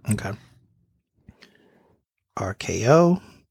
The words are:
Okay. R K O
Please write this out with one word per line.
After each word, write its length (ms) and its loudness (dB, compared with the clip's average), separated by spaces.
Okay. 200 -6
R 160 -6
K 360 -6
O 320 4